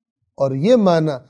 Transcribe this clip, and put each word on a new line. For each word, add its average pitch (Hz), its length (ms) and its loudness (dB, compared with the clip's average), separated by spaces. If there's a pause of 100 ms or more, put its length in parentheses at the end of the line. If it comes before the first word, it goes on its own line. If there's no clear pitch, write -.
(360)
اور 135 160 -4
یہ 160 240 0
معنی 170 360 2 (180)